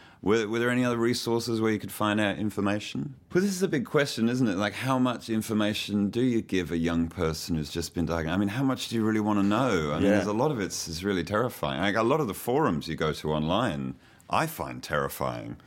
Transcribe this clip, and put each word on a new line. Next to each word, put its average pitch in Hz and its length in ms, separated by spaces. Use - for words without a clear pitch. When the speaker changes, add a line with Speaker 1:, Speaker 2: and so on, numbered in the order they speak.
Speaker 1:
were, 107 260
were 110 120
there 120 100
any 123 160
other 120 140
resources 117 640
where 110 100
you 104 60
could 95 120
find 104 300
out 101 160
information? 104 800
Well, 180 100
this 202 100
is 185 100
a 190 60
big 143 180
question, 139 420
isn't 127 180
it? 92 120
Like, 104 160
how 131 240
much 123 320
information 104 800
do 110 100
you 120 220
give 90 280
a 85 80
young 85 300
person 82 480
who's 76 140
just 85 240
been 87 100
diagnosed? 80 300
I 92 40
mean, 101 100
how 117 140
much 131 260
do 117 80
you 113 60
really 110 180
wanna 104 240
know? 101 480
I - 20
mean, 82 100
Speaker 2:
Yeah. 101 60
Speaker 1:
there's 98 160
a 104 80
lot 127 160
of 123 100
it's, - 280
is 82 140
really 95 220
terrifying. 101 560
Like, 98 160
a 113 60
lot 131 180
of 143 60
the 95 80
forums 120 520
you 78 100
go 78 180
to 76 180
online, 78 600
I 131 180
find 67 360
terrifying. 64 760